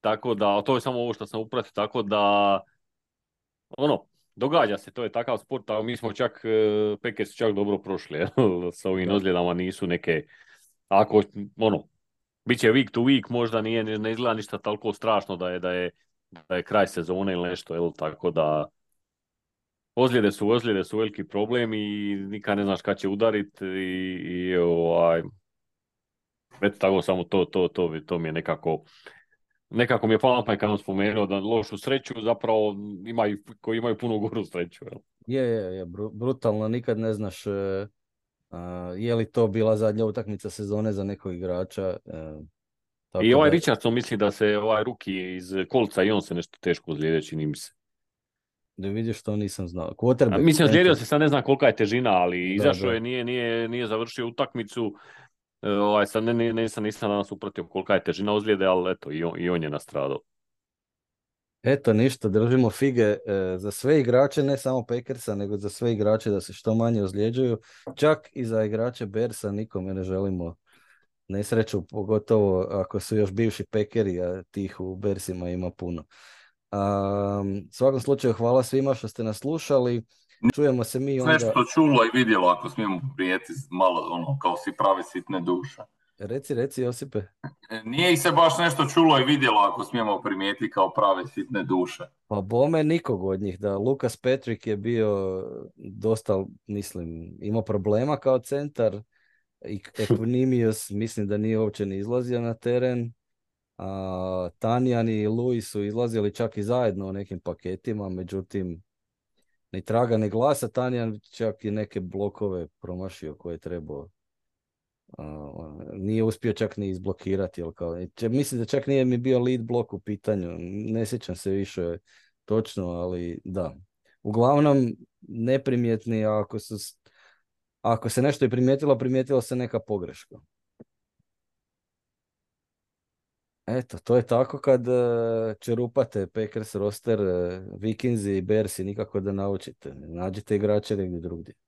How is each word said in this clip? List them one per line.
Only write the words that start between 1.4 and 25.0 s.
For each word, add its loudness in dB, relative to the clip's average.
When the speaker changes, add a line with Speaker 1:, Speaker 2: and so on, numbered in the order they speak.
Speaker 1:
upratio, -4
tako -2
da, 4
ono, 2
događa 2
se, -14
to -8
je -4
takav -2
sport, -8
a 0
mi -4
smo -4
čak, -2
e, 2
Packers -4
čak 0
dobro 0
prošli, -6
jel, 0
<laughs> -16
sa -4
ovim 0
Speaker 2:
Da. 2
Speaker 1:
ozljedama 2
nisu -4
neke, -2
ako, 6
ono, 0
bit 2
će 6
week 4
to 0
week, 4
možda 0
nije, 0
ne, -4
ne -2
izgleda 0
ništa -8
toliko -4
strašno 0
da -4
je, -4
da -4
je, -2
da -2
je -2
kraj 4
sezone -4
ili -2
nešto, -8
jel, 0
tako -4
da, 0
ozljede 4
su, 0
ozljede 2
su -6
veliki -4
problem -2
i -4
nikad -4
ne 0
znaš 0
kad -2
će -4
udarit 0
i, -8
i, -2
ovaj, 4